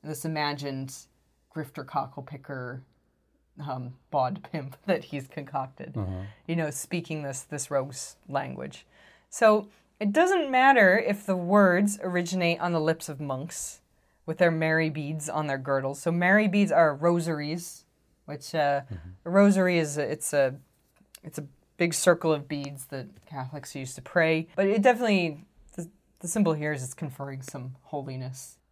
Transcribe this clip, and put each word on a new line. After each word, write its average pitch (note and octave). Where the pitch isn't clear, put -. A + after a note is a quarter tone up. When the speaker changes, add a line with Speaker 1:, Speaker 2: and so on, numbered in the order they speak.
Speaker 1:
This D3+
imagined C#3+
grifter, C#3
cockle C3+
picker, C3
um, B2+
bawd C3
pimp C#3
<laughs> -
that F#3
he's C#3
concocted, C3+
Speaker 2:
Uh-huh. F#2+
Speaker 1:
you E3
know, D#3+
speaking D#3+
this, C3+
this -
rogue's C3+
language. C3+
So G#3+
it G#3
doesn't E4
matter B3+
if -
the F#3+
words G3
originate F3
on F3
the E3
lips D#3+
of D3
monks C#3
with E3
their F3
merry D#3+
beads D3+
on D3+
their C#3
girdles. C3+
So F3
merry F#3
beads G3+
are D3+
rosaries, E3
which, D3
uh, C#3+
Speaker 2:
Mm-hmm. F#2
Speaker 1:
a E3+
rosary F#3+
is, D3
a, D3
it's -
a, C#3
it's -
a C#3+
big F3
circle E3
of C#3+
beads C#3+
that C3
Catholics C#3
use C3+
to -
pray. D#3+
But G3
it G3+
definitely, G#3
the, E3
the F3+
symbol E3+
here D3+
is C3+
it's B2+
conferring C#3
some C3
holiness. C3